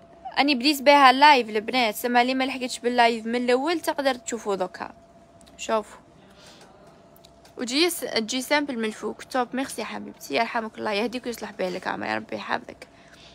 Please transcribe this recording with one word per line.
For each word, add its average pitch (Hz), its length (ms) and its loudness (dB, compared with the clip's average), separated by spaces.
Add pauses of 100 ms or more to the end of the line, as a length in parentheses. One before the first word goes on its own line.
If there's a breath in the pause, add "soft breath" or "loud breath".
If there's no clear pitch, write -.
(380)
أني 285 160 4
بديت 269 280 0
بها 285 280 10
اللايف 269 380 6
البنات، 220 460 -2
سما 240 280 2
اللي 254 120 -2
ما 262 100 -2
لحقتش 254 340 -6
باللايف 233 480 2
من 233 100 -2
الأول 262 440 0
تقدر 277 340 -2
تشوفوا 220 400 -6
دوكا. - 380 -8 (640)
شوفوا. - 440 -6 (1600 loud breath)
وجي 277 320 0
س-، - 100 -6
تجي 233 420 -4
سامبل 285 360 0
من 226 60 -2
الفوق. 214 380 -8
توب، 247 340 -4
ميرسي 262 280 -6
حبيبتي، 208 500 -10
يرحمك 226 440 -4
الله، 220 140 -4
يهديك 220 340 -4
ويصلح 226 240 -10
بالك، 185 360 -6
عمري 196 280 -4
ربي 220 220 -8
يحفظك. - 520 -8 (460 soft breath)